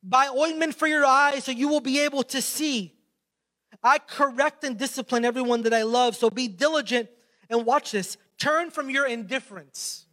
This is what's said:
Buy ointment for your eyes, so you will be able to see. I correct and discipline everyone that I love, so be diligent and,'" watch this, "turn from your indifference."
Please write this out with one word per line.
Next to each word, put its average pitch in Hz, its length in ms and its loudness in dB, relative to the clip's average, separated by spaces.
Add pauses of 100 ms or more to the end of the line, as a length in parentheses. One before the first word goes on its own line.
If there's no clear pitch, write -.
Buy 254 240 4
ointment 311 480 0
for 311 100 0
your 302 180 2
eyes, 277 400 4
so 262 80 -6
you 254 160 -2
will 302 120 2
be 262 200 0
able 285 240 0
to 269 160 -6
see. 240 540 -4 (880)
I 277 160 4
correct 285 640 -2
and 254 160 -6
discipline 240 460 -2
everyone 240 380 0
that 226 120 0
I 226 80 2
love, 233 320 2
so 226 160 2
be 247 160 -4
diligent 240 640 -2 (400)
and,'" 233 160 0
watch 277 240 0
this, 196 260 -4 (220)
"turn 320 320 0
from 294 180 -8
your 277 180 0
indifference." 214 1080 -8